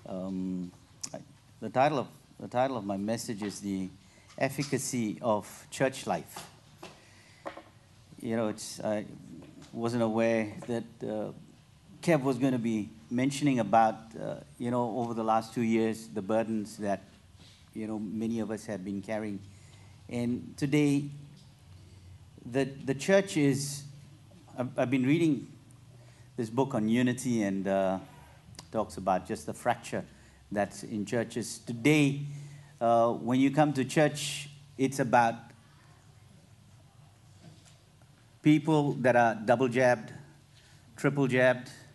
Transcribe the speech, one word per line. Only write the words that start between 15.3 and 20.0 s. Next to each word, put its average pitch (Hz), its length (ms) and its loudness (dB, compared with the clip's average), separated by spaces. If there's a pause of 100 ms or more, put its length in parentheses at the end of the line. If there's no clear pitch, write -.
two 123 80 0
years, 113 460 2
the 104 140 -6
burdens 110 560 -2
that, 98 260 -4 (680)
you 110 140 -8
know, 107 140 -6
many 110 400 -4
of 104 100 -4
us 107 160 -6
have 95 180 -8
been 98 160 -4
carrying. 107 380 -6 (680)